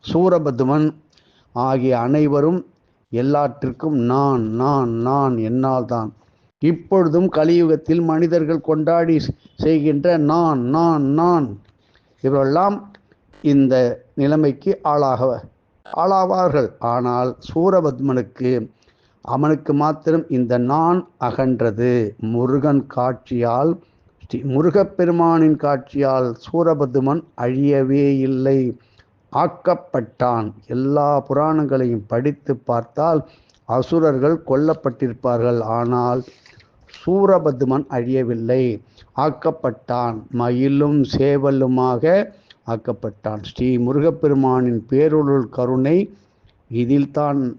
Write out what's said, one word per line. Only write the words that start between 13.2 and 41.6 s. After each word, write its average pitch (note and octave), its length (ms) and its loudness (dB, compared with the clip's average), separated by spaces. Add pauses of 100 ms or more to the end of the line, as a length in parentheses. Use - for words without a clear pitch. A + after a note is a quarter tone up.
இந்த C#3 300 4 (400)
நிலைமைக்கு D3 580 0 (100)
ஆளாக, C3+ 480 0 (560)
ஆளாவார்கள். F#3 800 0 (160)
ஆனால் B2 480 -2 (100)
சூரபத்மனுக்கு, C3+ 1080 -2 (720)
அவனுக்கு D3 500 0
மாத்திரம் D#3 540 0
இந்த B2 240 -2 (120)
நான் E3 360 0 (200)
அகன்றது. A#2+ 720 0 (320)
முருகன் C3 600 0
காட்சியால், B2 880 -2 (460)
ஸ்ரீ - 260 -10
முருகப்பெருமானின் E3 1120 2
காட்சியால் C3+ 720 -2 (100)
சூரபத்மன் D3 840 0 (140)
அழியவே C#3 720 0 (140)
இல்லை, C3 400 0 (720)
ஆக்கப்பட்டான். B2+ 1120 -2 (200)
எல்லா C#3 420 0 (140)
புராணங்களையும் C3+ 840 0
படித்து C#3 500 -4
பார்த்தால் D3 640 -2 (480)
அசுரர்கள் D3 720 2
கொல்லப்பட்டிருப்பார்கள். B2 1160 -2 (100)
ஆனால் B2 500 0 (760)
சூரபத்மன் D#3 920 2
அழியவில்லை, B2 760 -2 (540)
ஆக்கப்பட்டான். C3 1000 -4 (140)
மயிலும் C3+ 680 0 (100)
சேவலுமாக C3+ 960 0 (600)